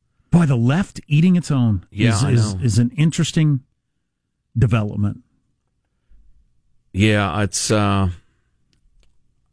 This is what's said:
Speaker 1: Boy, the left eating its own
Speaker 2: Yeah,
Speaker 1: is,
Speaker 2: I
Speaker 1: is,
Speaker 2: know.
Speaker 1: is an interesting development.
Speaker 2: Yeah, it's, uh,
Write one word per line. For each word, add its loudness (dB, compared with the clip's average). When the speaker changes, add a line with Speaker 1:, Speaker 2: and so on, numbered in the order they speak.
Speaker 1:
Boy, 4
the 0
left -2
eating 2
its -4
own 0
Speaker 2:
Yeah, 0
Speaker 1:
is, 0
Speaker 2:
I -2
Speaker 1:
is, 0
Speaker 2:
know. -8
Speaker 1:
is 0
an 0
interesting 0
development. -2
Speaker 2:
Yeah, 0
it's, -6
uh, 0